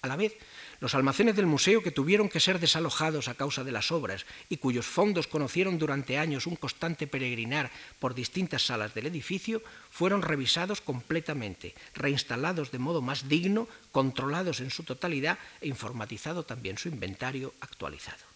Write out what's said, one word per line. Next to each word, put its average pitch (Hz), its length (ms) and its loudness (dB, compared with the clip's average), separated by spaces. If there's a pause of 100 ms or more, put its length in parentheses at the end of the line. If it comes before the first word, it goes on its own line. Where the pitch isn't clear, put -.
A 135 40 -4
la 131 100 -2
vez, 208 200 0 (440)
los 123 140 0
almacenes 147 420 6
del 202 80 4
museo 180 380 6
que 170 80 -2
tuvieron 190 400 4
que 156 100 0
ser 185 180 4
desalojados 160 720 2
a 120 60 -4
causa 135 300 -2
de 135 80 -4
las 113 200 -2
obras 110 320 -2 (240)
y 165 80 -2
cuyos 123 300 2
fondos 180 400 4
conocieron 165 520 2
durante 139 380 0
años 147 300 0
un 175 100 -4
constante 160 500 -4
peregrinar 127 640 -2 (280)
por 120 160 0
distintas 135 500 -2
salas 107 300 -2
del 110 100 -4
edificio, 185 580 -4 (280)
fueron 190 320 2
revisados 160 580 2
completamente, 123 960 -4 (200)
reinstalados 143 760 0
de 127 60 -4
modo 147 240 0
más 135 260 -4
digno, 190 400 2 (240)
controlados 139 680 0
en 135 100 -6
su 165 140 -8
totalidad 156 540 -2 (220)
e 160 80 -6
informatizado 120 760 -6
también 110 340 -6
su 175 100 -6
inventario 131 720 -6
actualizado. - 640 -12 (120)